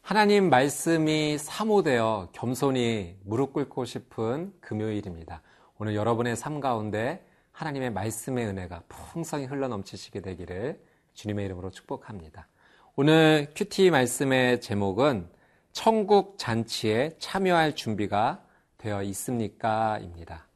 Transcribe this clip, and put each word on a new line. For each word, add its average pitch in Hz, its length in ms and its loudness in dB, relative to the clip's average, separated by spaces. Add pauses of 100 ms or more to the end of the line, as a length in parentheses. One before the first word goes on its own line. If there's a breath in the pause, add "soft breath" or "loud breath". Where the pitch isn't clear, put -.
하나님 202 400 6
말씀이 151 880 2
사모되어 131 960 0
겸손히 117 920 -2
무릎 123 280 -2
꿇고 135 320 -4
싶은 131 800 -6
금요일입니다. 101 800 -6 (340 soft breath)
오늘 107 180 -4
여러분의 113 400 0
삶 147 260 -6
가운데 117 680 -4 (260 soft breath)
하나님의 139 380 -6
말씀의 113 560 -4
은혜가 95 420 -8
풍성히 - 560 -8
흘러넘치시게 120 760 -6
되기를 92 600 -8 (300 soft breath)
주님의 101 320 -6
이름으로 92 260 -8
축복합니다. 98 760 -14 (480 soft breath)
오늘 156 580 6
큐티 196 360 4
말씀의 127 720 4
제목은 101 680 0 (440 soft breath)
천국 208 680 2
잔치에 117 800 -2
참여할 175 560 2
준비가 107 680 -2 (360 soft breath)
되어 101 240 -4
있습니까?입니다. 107 1500 -4